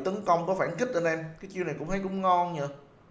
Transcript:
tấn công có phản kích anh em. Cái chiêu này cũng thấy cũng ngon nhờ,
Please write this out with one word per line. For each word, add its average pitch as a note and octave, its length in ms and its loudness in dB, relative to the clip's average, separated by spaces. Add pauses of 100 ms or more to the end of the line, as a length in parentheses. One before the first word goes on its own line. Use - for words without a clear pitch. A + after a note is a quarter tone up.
tấn G3 200 -2
công E3+ 220 4
có F#3+ 80 2
phản E3 200 0
kích G3+ 180 0
anh E3+ 100 2
em. D#3+ 220 0 (160)
Cái F#3+ 120 -14
chiêu F#3 100 -2
này D#3+ 160 -4
cũng D#3 100 -6
thấy G3 140 0
cũng F#3+ 180 -4
ngon F3 320 4
nhờ, C#3+ 140 -2 (440)